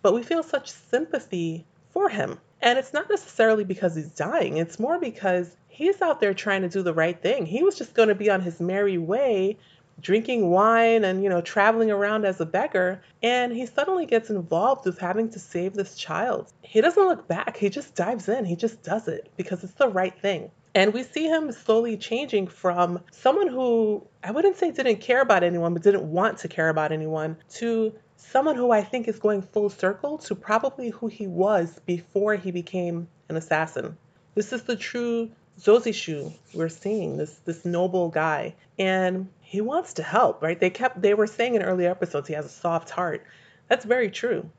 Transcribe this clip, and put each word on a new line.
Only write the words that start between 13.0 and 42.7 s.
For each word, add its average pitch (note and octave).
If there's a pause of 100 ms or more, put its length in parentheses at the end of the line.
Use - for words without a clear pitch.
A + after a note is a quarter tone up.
And B3
he B3
suddenly E4
gets A3+
involved G3
with F3+
having G#3
to G3
save F#3
this G3
child. G3 (100)
He -
doesn't F4
look -
back. F#3
He G3+
just -
dives G3
in. A#3
He E3+
just A3+
does G#3
it -
because F3+
it's F#3+
the C4
right F#3
thing. G3 (240)
And G3+
we B3
see D#4
him D#4
slowly A3+
changing A3
from F3 (100)
someone E4+
who A#3 (160)
I F#3
wouldn't F#4
say E4+
didn't B3+
care B3+
about G#3
anyone, F3
but E3
didn't G3
want F#3
to -
care D#3+
about D#3
anyone, D#3 (180)
to A3+ (240)
someone C#4+
who A#3+
I G#3+
think A3
is A3
going G#3
full G#3
circle G3+
to -
probably A#3+
who -
he G#3+
was F3+
before G3
he F#3
became F3 (220)
an D#3+
assassin. D#3+ (360)
This G#3
is B3
the A#3+
true A#3 (280)
Zhou A3
Zishu D#3+ (200)
we're E3
seeing, E3
this, D3+ (120)
this E3+
noble F3
guy. D#3 (240)
And F#3+ (120)
he G3
wants C#4+
to D#3+
help, -
right? E3
They F#3
kept, A#3+
they G#3
were G#3
saying A#3+
in G3+
earlier F3+
episodes, E3+
he D#3+
has D3
a -
soft E3